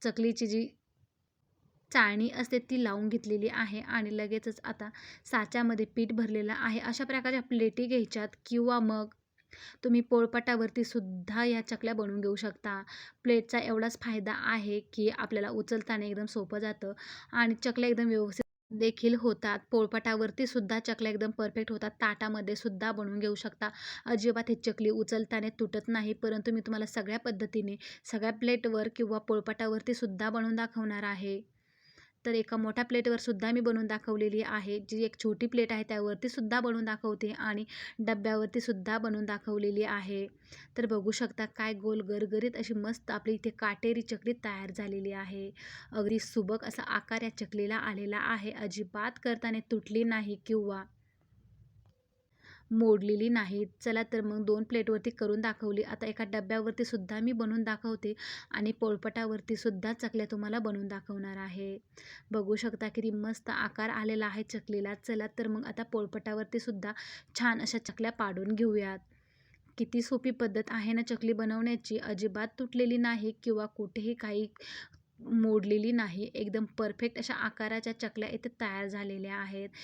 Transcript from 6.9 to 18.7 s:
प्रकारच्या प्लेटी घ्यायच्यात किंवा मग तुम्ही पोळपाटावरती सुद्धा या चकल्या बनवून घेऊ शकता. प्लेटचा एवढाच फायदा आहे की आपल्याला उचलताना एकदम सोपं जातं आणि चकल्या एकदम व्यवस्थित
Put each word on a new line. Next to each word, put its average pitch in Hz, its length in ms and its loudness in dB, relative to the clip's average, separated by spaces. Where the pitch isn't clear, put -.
प्रकारच्या 254 400 0
प्लेटी 233 440 2
घ्यायच्यात 226 480 0
किंवा 240 360 4
मग 214 320 0
तुम्ही 240 200 8
पोळपाटावरती 233 800 4
सुद्धा 202 600 -2
या 233 160 4
चकल्या 226 320 -4
बनवून 208 280 -2
घेऊ 202 160 2
शकता. 202 440 -4
प्लेटचा 233 360 4
एवढाच 226 420 0
फायदा 214 320 -2
आहे 208 340 0
की 214 160 4
आपल्याला 208 420 0
उचलताना 214 540 0
एकदम 208 220 -4
सोपं 208 320 -4
जातं 208 340 -4
आणि 233 300 4
चकल्या 240 260 2
एकदम 233 180 4
व्यवस्थित 214 360 2